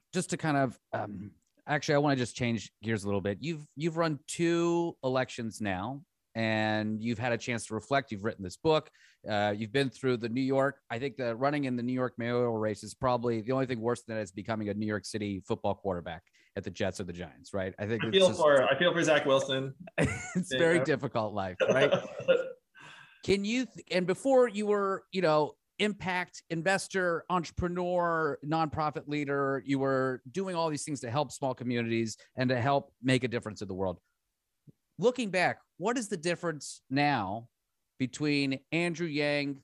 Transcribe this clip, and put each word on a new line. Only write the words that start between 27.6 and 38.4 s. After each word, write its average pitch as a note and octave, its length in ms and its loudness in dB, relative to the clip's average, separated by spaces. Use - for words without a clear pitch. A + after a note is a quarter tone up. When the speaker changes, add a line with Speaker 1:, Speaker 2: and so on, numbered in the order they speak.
Speaker 1:
nonprofit D3+ 600 -2
leader, C#3 580 0
you C#3 140 0
were C3 500 0
doing F#3 240 -4
all E3 160 0
these D3 140 -4
things D3 160 -6
to A#2+ 100 -6
help C#3 220 0
small C3 220 -4
communities A#2 600 -2
and B2+ 140 2
to B2+ 100 2
help C#3 320 2
make B2+ 220 4
a B2 40 0
difference G#2+ 340 -6
in G2 60 -6
the F#2+ 60 -6
world. F2+ 240 -2
Looking A#3 320 2
back, E3 300 2
what A3+ 180 0
is A3+ 120 -4
the G3+ 100 -4
difference E3 720 -4
now A#2+ 580 0
between C#3 640 0